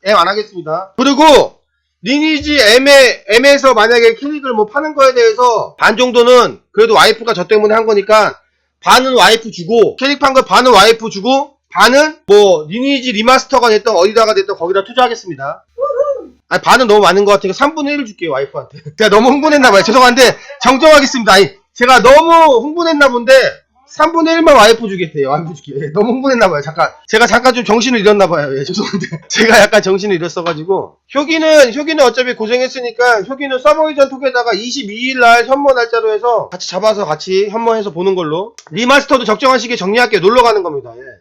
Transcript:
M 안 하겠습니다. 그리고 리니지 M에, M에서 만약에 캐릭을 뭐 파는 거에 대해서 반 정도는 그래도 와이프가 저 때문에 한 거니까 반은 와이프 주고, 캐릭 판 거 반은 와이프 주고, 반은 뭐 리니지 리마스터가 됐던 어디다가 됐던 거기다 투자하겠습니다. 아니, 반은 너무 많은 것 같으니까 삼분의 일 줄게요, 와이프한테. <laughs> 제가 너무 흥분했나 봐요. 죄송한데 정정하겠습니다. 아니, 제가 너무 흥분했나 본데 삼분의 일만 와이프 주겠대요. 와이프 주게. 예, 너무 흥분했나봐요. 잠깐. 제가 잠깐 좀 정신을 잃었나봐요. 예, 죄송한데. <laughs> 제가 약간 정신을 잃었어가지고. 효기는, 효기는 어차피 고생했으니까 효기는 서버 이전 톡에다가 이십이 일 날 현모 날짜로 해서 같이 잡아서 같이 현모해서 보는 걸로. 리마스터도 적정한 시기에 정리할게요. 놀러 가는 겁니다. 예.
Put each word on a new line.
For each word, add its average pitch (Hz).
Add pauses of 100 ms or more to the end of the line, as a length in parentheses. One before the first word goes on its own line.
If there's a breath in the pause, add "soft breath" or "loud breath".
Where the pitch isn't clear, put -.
M 208
안 175
하겠습니다. 190
그리고 269 (420)
리니지 294
M에, 254
M에서 269
만약에 226
캐릭을 277
뭐 214
파는 302
거에 269
대해서 226
반 202
정도는 240 (100)
그래도 220
와이프가 220
저 180
때문에 214
한 226
거니까 208 (420)
반은 254
와이프 220
주고, 185
캐릭 277
판 269
거 254
반은 240
와이프 220
주고, 262 (120)
반은 269
뭐 196
리니지 254
리마스터가 240
됐던 214
어디다가 214
됐던 196
거기다 190
투자하겠습니다. 196 (840)
아니, 175
반은 233
너무 208
많은 196
것 202
같으니까 196
삼분의 294
일 285
줄게요, 180
와이프한테. 139 (100)
<laughs> -
제가 214
너무 220
흥분했나 285
봐요. 196
죄송한데 247 (280 loud breath)
정정하겠습니다. 262
아니, 190 (220)
제가 247
너무 311
흥분했나 311
본데 240 (560)
삼분의 330
일만 330
와이프 226
주겠대요. 156
와이프 160
주게. 139
예, 147
너무 208
흥분했나봐요. 233
잠깐. 156 (180)
제가 220
잠깐 240
좀 240
정신을 226
잃었나봐요. 170
예, 143
죄송한데. 190 (140)
<laughs> -
제가 226
약간 208
정신을 190
잃었어가지고. 165 (180)
효기는, 311
효기는 302
어차피 240
고생했으니까 240
효기는 269
서버 302
이전 269
톡에다가 247
이십이 226
일 254
날 233
현모 277
날짜로 226
해서 208
같이 -
잡아서 202
같이 185
현모해서 220
보는 185
걸로. 175 (160)
리마스터도 247
적정한 262
시기에 240
정리할게요. 208
놀러 233
가는 214
겁니다. 135
예. 123 (200)